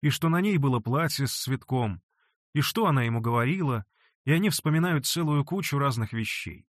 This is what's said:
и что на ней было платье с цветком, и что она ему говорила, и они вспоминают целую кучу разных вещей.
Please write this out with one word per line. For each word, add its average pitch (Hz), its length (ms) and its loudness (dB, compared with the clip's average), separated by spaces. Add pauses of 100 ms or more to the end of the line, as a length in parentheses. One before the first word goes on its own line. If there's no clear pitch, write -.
и 147 60 4
что - 180 0
на 170 100 2
ней 190 200 2
было 135 200 2
платье 139 460 -2
с 123 80 -4
цветком, 123 640 -2 (540)
и 147 80 0
что 220 240 0
она 143 160 4
ему 117 200 0
говорила, 120 640 0 (380)
и 139 80 0
они 175 200 2
вспоминают 156 560 0
целую 151 360 0
кучу 147 360 -2
разных 120 340 0
вещей. - 540 -6 (100)